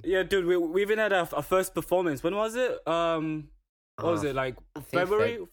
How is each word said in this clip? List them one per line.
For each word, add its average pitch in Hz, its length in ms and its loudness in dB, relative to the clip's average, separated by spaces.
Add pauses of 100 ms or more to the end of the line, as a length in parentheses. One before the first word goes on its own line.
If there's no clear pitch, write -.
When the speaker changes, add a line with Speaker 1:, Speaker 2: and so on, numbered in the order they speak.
Speaker 1:
Yeah, 190 180 2
dude, 185 220 0
we, 180 120 4
we 170 240 0
even 214 180 2
had 214 140 2
our, 175 200 2
our 147 80 -2
first 185 320 0
performance. 170 500 0
When 175 120 0
was 220 200 -2
it? 247 320 -2
Um, 160 600 0 (480)
what 165 140 0
was 156 140 0
Speaker 2:
Uh, 147 40 0
Speaker 1:
it, 131 60 -4
like, 131 200 -2 (200)
Speaker 2:
I 151 60 -10
think 175 220 0
Feb-, 180 60 -2
Speaker 1:
February? 214 440 0